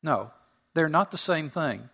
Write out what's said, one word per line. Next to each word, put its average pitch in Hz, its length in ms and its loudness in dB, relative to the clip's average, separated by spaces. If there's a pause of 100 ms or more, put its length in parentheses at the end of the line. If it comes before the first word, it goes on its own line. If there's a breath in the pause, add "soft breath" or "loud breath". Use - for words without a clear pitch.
no, 113 280 0 (440)
they're 165 140 4
not 156 220 2
the 180 80 -8
same 156 320 -2
thing. 123 440 -4